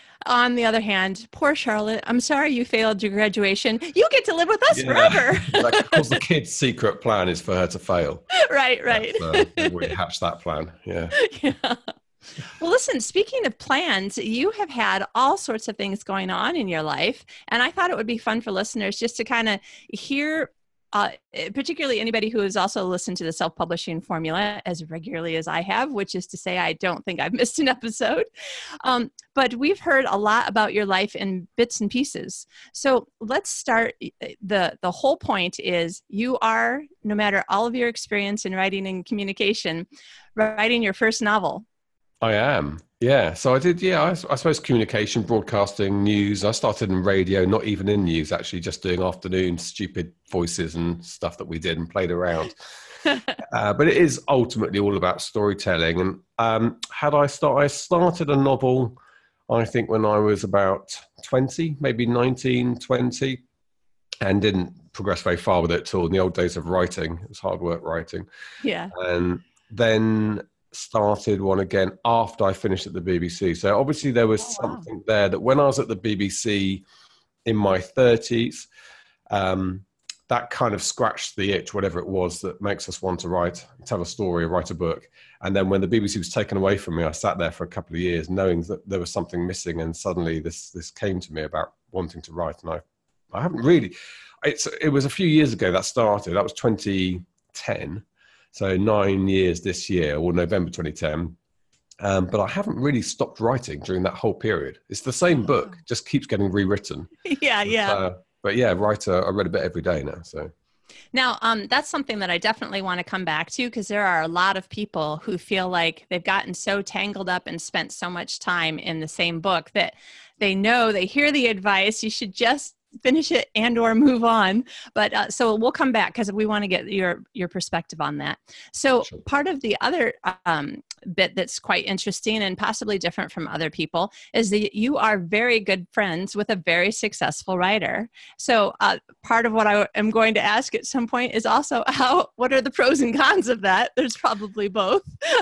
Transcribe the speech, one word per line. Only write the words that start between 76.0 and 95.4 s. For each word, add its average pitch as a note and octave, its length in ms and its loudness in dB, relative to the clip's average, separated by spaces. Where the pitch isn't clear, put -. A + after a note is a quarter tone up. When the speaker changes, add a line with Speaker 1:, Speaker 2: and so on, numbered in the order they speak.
Speaker 2:
B G2 140 0
C G2 560 -2
in A2+ 120 2
my G2 220 4
thirties, A#2 920 0
um, F#2+ 540 -2
that A#2+ 200 -2
kind A#2 240 0
of G2 80 -4
scratched - 540 -4
the G2+ 160 0
itch, - 220 -4
whatever F#2+ 260 -2
it D#2 80 -8
was F2+ 340 -2
that F#2 200 -8
makes G2+ 280 -6
us - 120 -12
want F#2 180 -2
to F2 100 -8
write, F2 360 -2
tell - 160 -4
a F2 40 -6
story, E2+ 420 -2
write F2 240 -2
a F2 40 -8
book. E2 320 -4
And G2 140 -2
then F#2+ 140 2
when G2 120 2
the F#2+ 60 0
B A2 120 2
B G2+ 80 0
C G2 100 -4
was E2+ 140 -6
taken G2+ 260 -2
away G2 200 2
from F2 180 -6
me, E2 80 0
I D#2+ 80 0
sat F2+ 260 -2
there E2+ 140 -2
for E2+ 140 -8
a - 20 -10
couple E2+ 280 -10
of E2+ 60 -4
years E2+ 280 -2
knowing F#2 340 0
that F#2 240 -10
there F#2+ 120 -4
was F2 120 -8
something F2 340 -4
missing. F2 360 -6
And E2 140 -6
suddenly E2 440 -4
this, E2 320 -10
this F2 200 -14
came F#2+ 280 -4
to E2 140 -14
me D#2 100 -6
about - 300 -6
wanting E2+ 320 -8
to - 80 -20
write. D#2+ 320 -8
And E2 80 -8
I, D#2+ 80 -6
I G2+ 100 -6
haven't D#3 220 -4
really, D#3+ 320 4
it's, D3 220 -2
it D#3 80 2
was C#3 160 2
a C#3 40 -2
few F#3 180 0
years D3+ 260 4